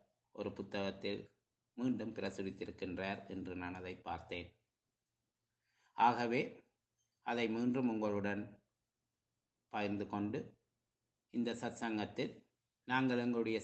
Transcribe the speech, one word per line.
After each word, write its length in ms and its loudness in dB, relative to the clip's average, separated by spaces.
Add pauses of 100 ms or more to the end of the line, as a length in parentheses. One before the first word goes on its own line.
(360)
ஒரு 180 -4
புத்தகத்தில் 680 -2 (560)
மீண்டும் 360 0
பிரசுரித்திருக்கின்றார் 1040 -2 (140)
என்று 220 -4
நான் 240 -4
அதை 160 -8 (100)
பார்த்தேன். 420 -4 (1500)
ஆகவே 440 6 (840)
அதை 240 0
மீண்டும் 440 2
உங்களுடன் 500 0 (1300)
பகிர்ந்து 340 0
கொண்டு, 320 0 (920)
இந்த 200 2
சத்சங்கத்தில் 800 -2 (560)
நாங்கள் 360 4
எங்களுடைய 400 2